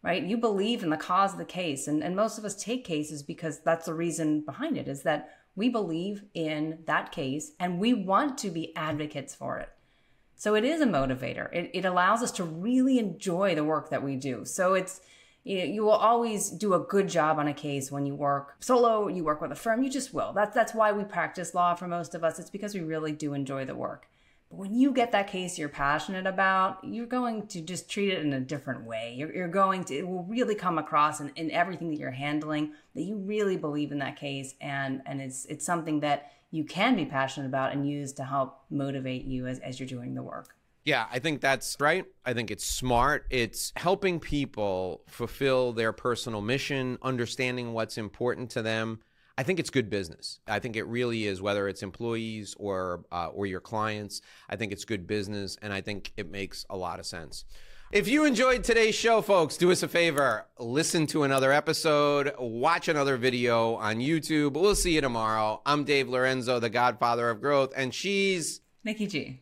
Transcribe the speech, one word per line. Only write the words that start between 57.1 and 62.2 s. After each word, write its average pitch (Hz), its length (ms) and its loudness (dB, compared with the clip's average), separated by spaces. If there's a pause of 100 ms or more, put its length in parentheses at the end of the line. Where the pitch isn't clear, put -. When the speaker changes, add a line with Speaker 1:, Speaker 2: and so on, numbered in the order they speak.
Speaker 2:
If 202 160 2
you 294 180 6
enjoyed 247 380 4
today's 220 320 4
show, 226 260 6
folks, 175 340 6
do 180 160 6
us 180 120 4
a 165 40 -2
favor. 143 600 4 (100)
Listen 147 500 2
to 151 160 2
another 135 280 6
episode, 147 880 4